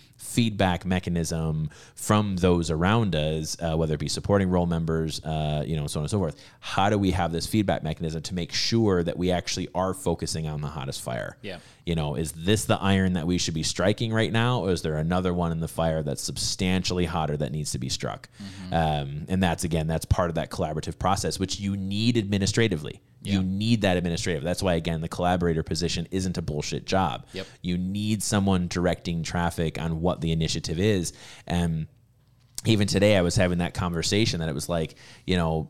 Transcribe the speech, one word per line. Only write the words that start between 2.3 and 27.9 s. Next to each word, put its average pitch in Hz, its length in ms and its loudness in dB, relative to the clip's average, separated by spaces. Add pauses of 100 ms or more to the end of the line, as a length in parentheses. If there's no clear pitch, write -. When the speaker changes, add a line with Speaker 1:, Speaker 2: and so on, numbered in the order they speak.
Speaker 1:
those 87 340 4
around 92 440 2
us, 78 460 -2
uh, 80 160 0
whether 80 180 2
it 73 60 -4
be 76 80 -4
supporting 98 400 2
role 90 180 2
members, 82 560 -2
uh, 76 440 -2
you 80 100 -2
know, 76 100 -4
so 78 140 -4
on 73 40 -2
and 76 60 -4
so 110 80 0
forth? 82 160 -2 (260)
How - 300 0
do 107 80 2
we 98 140 4
have 87 180 0
this 82 160 -4
feedback 98 380 0
mechanism 78 380 -4
to 98 120 -8
make 87 180 -4
sure 104 520 2
that - 140 -2
we 90 120 2
actually 90 440 -2
are 95 200 0
focusing 82 540 -2
on 73 140 -4
the 73 60 -4
hottest 69 340 -8
fire? 57 400 -6
Speaker 2:
Yeah. 92 160 -10 (260)
Speaker 1:
You 87 100 0
know, 76 200 -2
is 76 180 -4
this 90 320 2
the - 160 2
iron 95 320 4
that 85 140 0
we 90 100 2
should 90 180 -2
be 80 80 -2
striking 107 500 0
right 110 200 2
now? 117 280 2
Or 90 100 0
is 85 100 2
there 78 160 -2
another 90 380 0
one 85 180 0
in 80 80 -2
the 80 80 -4
fire 80 340 0
that's 69 200 -4
substantially 90 840 0
hotter 80 320 -2
that 71 160 -2
needs 76 200 -4
to 69 60 -4
be 64 120 -4
struck? - 380 -6 (140)
Speaker 2:
Mm-hmm. 95 320 -10
Speaker 1:
Um, 76 540 0
and 92 140 2
that's, 85 220 2
again, 80 220 0
that's 80 200 -2
part 87 240 2
of 80 60 -4
that 78 140 -4
collaborative 78 480 -4
process, 92 400 0
which 92 220 -4
you 98 160 -2
need 104 400 0
administratively. 98 840 0 (200)
Speaker 2:
Yeah. 98 120 0
Speaker 1:
You 95 80 2
need 101 400 2
that 92 140 4
administrative. 85 460 -2
That's 87 200 -2
why, 92 120 2
again, 82 260 -2
the 80 80 -4
collaborator 87 540 2
position 82 480 -2
isn't 92 280 -2
a 87 40 -4
bullshit 76 440 -4
job. 90 460 0
Speaker 2:
Yep. - 140 -8 (160)
Speaker 1:
You 90 160 -2
need 101 440 -2